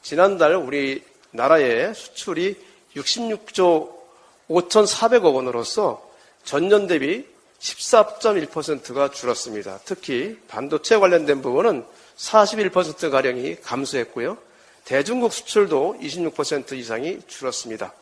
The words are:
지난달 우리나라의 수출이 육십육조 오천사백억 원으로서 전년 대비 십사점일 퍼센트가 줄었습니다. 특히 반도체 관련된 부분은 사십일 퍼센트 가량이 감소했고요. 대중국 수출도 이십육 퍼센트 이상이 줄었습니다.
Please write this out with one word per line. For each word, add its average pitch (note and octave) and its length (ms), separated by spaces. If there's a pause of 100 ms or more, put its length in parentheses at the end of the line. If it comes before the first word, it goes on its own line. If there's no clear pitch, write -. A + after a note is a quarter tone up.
지난달 E3+ 520
우리나라의 C3+ 1400
수출이 F#3 600 (400)
육십육조 F#3 1000 (500)
오천사백억 G3 880
원으로서 B2+ 720 (360)
전년 G3 420
대비 F3 400 (320)
십사점일 - 880
퍼센트가 C#3 640
줄었습니다. G#2+ 720
특히 F3+ 540 (100)
반도체 D3+ 520
관련된 D#3 420
부분은 C3+ 420 (320)
사십일 G#3 540
퍼센트 E3 400
가량이 C3 520
감소했고요. B2+ 760 (480)
대중국 G#3+ 480
수출도 F3 680
이십육 D#3+ 360
퍼센트 C#3 400
이상이 A#2+ 520
줄었습니다. A2+ 640 (100)